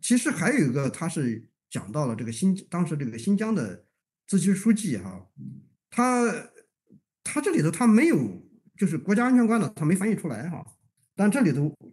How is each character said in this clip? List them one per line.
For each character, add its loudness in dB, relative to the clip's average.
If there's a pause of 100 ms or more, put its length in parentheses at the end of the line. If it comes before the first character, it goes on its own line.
其 2
实 0
还 0
有 2
一 0
个 -2
它 -6
是 -4 (220)
讲 -10
到 -2
了 -4
这 -8
个 -6
新， 0 (140)
当 -2
时 -4
这 -4
个 -8
新 2
疆 -2
的 -4 (400)
自 0
治 2
区 -2
书 4
记 -2
哈， -14 (600)
他， 2 (1000)
他 -6
这 0
里 2
头 2
他 0
没 6
有， -2 (260)
就 0
是 -2
国 -2
家 2
安 4
全 6
观 2
的， -2
他 -4
没 4
翻 0
译 0
出 -6
来 -6
哈。 -10 (480)
但 2
这 2
里 4
头， 0 (260)